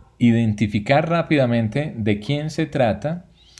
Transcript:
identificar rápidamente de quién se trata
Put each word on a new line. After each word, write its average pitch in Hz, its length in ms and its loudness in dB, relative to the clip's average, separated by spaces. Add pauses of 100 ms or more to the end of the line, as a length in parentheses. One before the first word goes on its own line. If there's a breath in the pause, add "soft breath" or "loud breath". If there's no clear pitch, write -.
(200)
identificar 113 880 2
rápidamente 139 880 0
de 104 220 0
quién 147 320 -4
se 156 160 -4
trata 143 580 -2 (340 soft breath)